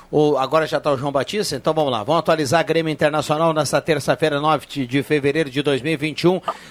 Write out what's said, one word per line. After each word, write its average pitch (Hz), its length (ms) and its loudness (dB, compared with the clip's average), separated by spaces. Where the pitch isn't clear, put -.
O, 147 280 4
agora 147 280 2
já 143 140 -2
tá 151 100 0
o 139 60 2
João 139 160 -4
Batista, 151 420 -2
então 151 200 -2
vamos 147 180 0
lá, 110 100 -2
vamos 156 180 0
atualizar 156 440 2
Grêmio 160 260 0
Internacional 156 600 0
nesta 147 300 0
terça-feira, 147 580 0
nove 151 260 0
de, 135 200 -4
de 131 160 0
fevereiro 143 480 0
de 131 100 -2
dois 135 220 0
mil 160 100 -2
e 156 60 0
vinte 147 240 -4
e 170 60 4
um. 180 120 2